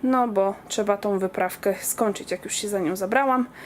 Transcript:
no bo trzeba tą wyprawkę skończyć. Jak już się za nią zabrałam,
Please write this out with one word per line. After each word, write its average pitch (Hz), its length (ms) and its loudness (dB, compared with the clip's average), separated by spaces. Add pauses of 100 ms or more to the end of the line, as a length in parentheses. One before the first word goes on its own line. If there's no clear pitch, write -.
no 254 240 4
bo 196 280 2 (120)
trzeba 202 300 0
tą 202 220 0
wyprawkę 185 640 -2
skończyć. - 500 -2
Jak 180 140 -6
już - 80 -8
się 208 160 -4
za 202 100 -2
nią 175 160 0
zabrałam, 254 500 2 (200)